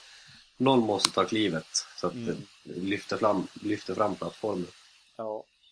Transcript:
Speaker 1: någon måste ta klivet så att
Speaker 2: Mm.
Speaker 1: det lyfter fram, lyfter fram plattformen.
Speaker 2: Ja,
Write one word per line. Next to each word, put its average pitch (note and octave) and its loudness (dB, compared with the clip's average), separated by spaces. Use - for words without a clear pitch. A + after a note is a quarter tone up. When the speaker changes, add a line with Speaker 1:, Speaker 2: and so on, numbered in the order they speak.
Speaker 1:
någon C3+ 6
måste G#2+ 2
ta F#2+ 4
klivet F#2 0
så F2+ -2
att E2+ -4
Speaker 2:
Mm. A2+ -4
Speaker 1:
det D2 -12
lyfter G2 -2
fram, G2+ 2
lyfter G#2 -4
fram G2+ 2
plattformen. F2+ -4
Speaker 2:
Ja, A2 -8